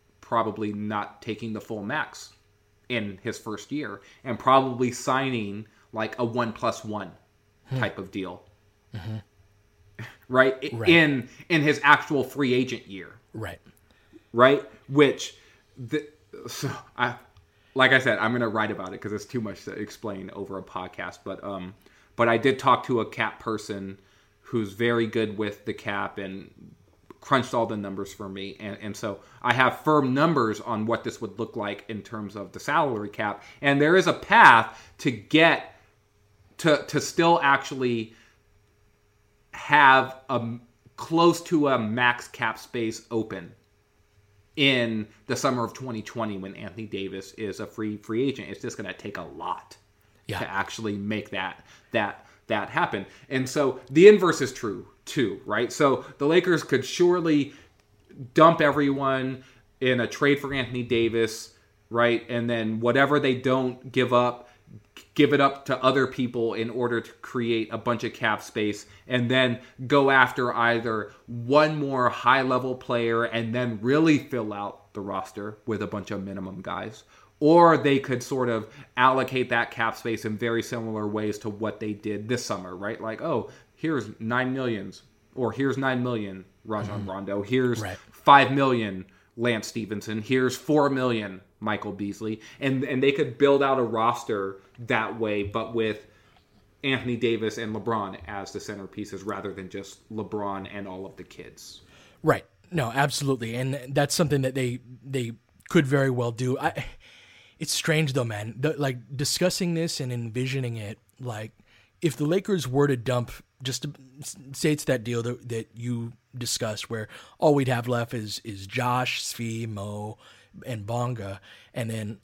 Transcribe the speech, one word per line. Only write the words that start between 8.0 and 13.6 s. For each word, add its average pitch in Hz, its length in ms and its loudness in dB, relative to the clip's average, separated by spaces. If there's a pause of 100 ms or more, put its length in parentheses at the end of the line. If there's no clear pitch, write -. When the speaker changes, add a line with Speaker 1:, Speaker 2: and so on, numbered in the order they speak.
Speaker 1:
deal. 90 320 -8 (540)
Speaker 2:
Mm-hmm. 110 220 -8 (1120)
Speaker 1:
Right? 131 340 4
I 156 120 -4
Speaker 2:
Right. 113 140 0
Speaker 1:
in, 151 400 6 (200)
in 165 120 4
his 143 220 2
actual 143 400 4
free 131 300 0
agent 123 340 -2
year. 92 320 -16 (140)
Speaker 2:
Right. 104 260 -10 (720)